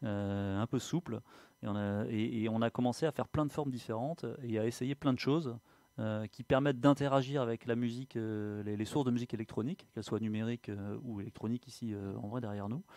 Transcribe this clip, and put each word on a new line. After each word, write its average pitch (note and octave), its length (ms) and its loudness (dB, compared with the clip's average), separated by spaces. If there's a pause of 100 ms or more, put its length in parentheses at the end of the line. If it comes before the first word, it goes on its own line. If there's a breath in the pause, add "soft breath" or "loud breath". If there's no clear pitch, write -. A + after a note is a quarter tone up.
euh, G2+ 560 0
un A2+ 60 2
peu B2+ 120 0
souples, A#2+ 420 -2 (420 loud breath)
et A#2 60 -4
on G#2 80 0
a, G2+ 300 0
et, A#2 360 0
et A2 60 2
on A2 140 2
a A#2 80 4
commencé B2 360 2
à D3+ 60 2
faire - 160 -2
plein D3+ 180 2
de C#3 60 -4
formes C#3+ 180 -2
différentes, B2 540 -4 (180)
et A2+ 180 0
à A2 60 4
essayer B2+ 280 0
plein C#3 180 2
de B2 60 2
choses, C3+ 380 2 (440 soft breath)
euh, G#2+ 260 0
qui - 180 -12
permettent C3+ 360 4
d'interagir C3+ 600 6
avec A#2 240 0
la A#2 100 4
musique, A#2+ 400 -2
euh, G#2+ 480 -2
les, G#2 120 -2
les G#2+ 80 0
sources C#3 220 2
de B2 60 4
musique A#2+ 220 -2
électronique, A2+ 580 -4
qu'elles A2 120 -8
soient G#2+ 160 -2
numériques, A2 480 -2
euh, G#2 340 -6
ou A2+ 180 -6
électroniques A2 480 -4
ici, A2+ 260 -6
euh, G2 220 -4
en G#2 120 -6
vrai A#2+ 120 -4
derrière G#2 280 -4
nous, C#3 140 -4 (140 loud breath)